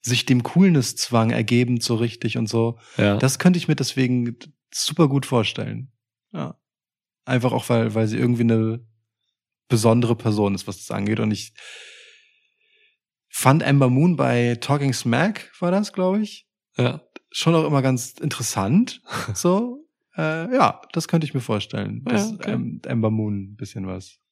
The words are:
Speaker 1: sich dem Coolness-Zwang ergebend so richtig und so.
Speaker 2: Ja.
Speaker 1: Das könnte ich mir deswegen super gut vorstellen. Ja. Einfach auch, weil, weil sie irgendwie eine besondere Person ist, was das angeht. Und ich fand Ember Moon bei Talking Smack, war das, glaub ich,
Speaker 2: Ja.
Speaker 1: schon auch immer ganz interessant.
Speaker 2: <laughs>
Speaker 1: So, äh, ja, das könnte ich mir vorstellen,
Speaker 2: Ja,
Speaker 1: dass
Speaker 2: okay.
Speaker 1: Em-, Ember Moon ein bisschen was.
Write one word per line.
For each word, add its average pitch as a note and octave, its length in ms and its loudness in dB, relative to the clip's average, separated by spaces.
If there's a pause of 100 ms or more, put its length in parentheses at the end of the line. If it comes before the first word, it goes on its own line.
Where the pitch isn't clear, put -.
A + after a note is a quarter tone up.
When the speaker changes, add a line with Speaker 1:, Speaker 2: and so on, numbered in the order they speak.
Speaker 1:
sich A#2+ 260 -2
dem B2 160 4
Coolness-Zwang C3 880 2
ergebend A#2+ 500 0
so A#2+ 140 -2
richtig A2 420 -4
und A2+ 100 -2
so. A2+ 300 0 (200)
Speaker 2:
Ja. G#2 200 2
Speaker 1:
Das C3+ 220 0
könnte F3+ 180 4
ich E3 100 -4
mir D3+ 80 2
deswegen B2 640 -2 (340)
super D#3 360 0
gut C3+ 180 0
vorstellen. A2 680 -4 (400)
Ja. D3+ 280 -10 (640)
Einfach B2+ 300 0
auch, A#2+ 160 -4
weil, A2+ 260 0
weil A2 120 2
sie A2 100 -2
irgendwie A#2+ 260 2
eine A2+ 420 0 (840)
besondere A#2 480 4
Person G#2 380 0
ist, F#2 140 -6
was G2 100 -10
das - 140 -14
angeht. G#2 280 -2
Und A2 120 0
ich - 220 -6 (1800)
fand C#3 340 4
Ember C#3 260 4
Moon D#3 260 4
bei A#2+ 460 0
Talking C#3 320 0
Smack, C#3 680 -2
war F3 120 0
das, G3+ 200 0
glaub F#3 260 0
ich, - 300 -6 (300)
Speaker 2:
Ja. - 240 0 (300)
Speaker 1:
schon E3 240 0
auch D#3+ 100 2
immer C#3+ 160 2
ganz B2+ 380 0
interessant. B2 840 0
Speaker 2:
<laughs> G#2+ 280 -8
Speaker 1:
So, A#3+ 540 -2 (280)
äh, E3 400 -4
ja, G3+ 260 2 (120)
das E3 140 -4
könnte E3 180 2
ich - 80 -10
mir B2+ 80 -2
vorstellen, G#2+ 640 -6
Speaker 2:
Ja, B3 80 -2
Speaker 1:
dass G#3+ 200 0
Speaker 2:
okay. - 180 -8
Speaker 1:
Em-, - 340 -6
Ember A2 240 0
Moon G#2 440 -4
ein - 20 -18
bisschen G2 320 -10
was. F#2 320 -12 (120)